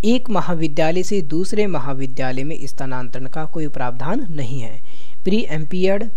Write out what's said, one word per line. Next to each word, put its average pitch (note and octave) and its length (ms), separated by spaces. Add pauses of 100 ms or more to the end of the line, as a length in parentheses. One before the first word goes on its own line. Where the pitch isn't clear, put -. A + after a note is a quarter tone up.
एक A#3+ 240
महाविद्यालय E3 720
से G3+ 200
दूसरे F#3 440
महाविद्यालय C3 760
में D#3 140 (100)
स्थानांतरण B2+ 600
का D#3 180
कोई D#3 220
प्रावधान C3+ 640
नहीं C3+ 280
है। - 200 (440)
प्री G3+ 260
एम्पियर्ड F#3 680